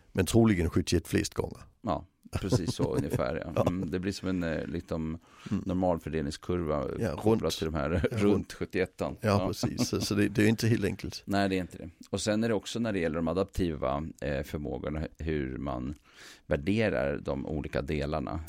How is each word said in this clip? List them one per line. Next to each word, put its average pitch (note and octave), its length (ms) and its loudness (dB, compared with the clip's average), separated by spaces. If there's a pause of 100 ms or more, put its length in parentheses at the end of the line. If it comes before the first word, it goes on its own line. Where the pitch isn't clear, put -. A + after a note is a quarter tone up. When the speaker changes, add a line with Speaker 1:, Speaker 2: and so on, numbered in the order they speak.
(120)
Speaker 1:
Men F#2+ 140 2
troligen G#2 440 6
sjuttioett - 380 2
flest - 260 0
gånger. - 260 -4 (220)
Speaker 2:
Ja, F2+ 240 -4 (340)
precis F2+ 340 2
så - 100 -2
Speaker 1:
<laughs> - 120 0
Speaker 2:
ungefär, - 500 0
ja. E2 100 -8
Speaker 1:
Ja. - 100 2
Speaker 2:
Mm, F2+ 240 -2
det F2+ 80 0
blir F#2 140 -2
som - 160 -4
en, F#2 140 0
eh, D#2+ 240 -2
liksom E2 520 -4 (320)
Speaker 1:
Mm. G2+ 160 0
Speaker 2:
normalfördelningskurva D#2+ 1200 0 (140)
Speaker 1:
Ja, F2 160 -2
Speaker 2:
kopplat G#2+ 260 4
Speaker 1:
runt. E2 120 0
Speaker 2:
till - 100 -4
de D#2+ 100 -2
här D2 160 0
Speaker 1:
Ja, E2+ 80 2
Speaker 2:
<laughs> - 120 2
runt G#2+ 120 -2
Speaker 1:
runt. G2+ 300 4
Speaker 2:
sjuttioettan. E2+ 680 -4
Speaker 1:
Ja, A2 80 0
Speaker 2:
Ja. G2 180 4
Speaker 1:
precis. - 420 -2
Så, - 120 0
så G#2 140 0
det, G#2 140 4
det G#2 160 2
är G#2+ 40 6
inte A2+ 200 2
helt G2+ 160 2
enkelt. - 400 -4
Speaker 2:
Nej, G2 240 0
det F#2+ 80 0
är F#2 40 0
inte - 180 -8
det. F2 120 -10 (200)
Och G2 100 -2
sen A2 240 2
är A#2 40 0
det A2+ 60 2
också G2+ 240 -4
när A2+ 140 0
det F#2+ 60 0
gäller D#2+ 180 2
de E2 120 0
adaptiva, D#2+ 760 0 (160)
eh, C#2+ 220 -2
förmågorna, D2 640 -4 (120)
hur D2 400 -2
man C2+ 360 -4 (520)
värderar D2+ 720 2
de C#2 280 -4
olika - 360 -2
delarna. D2+ 680 -2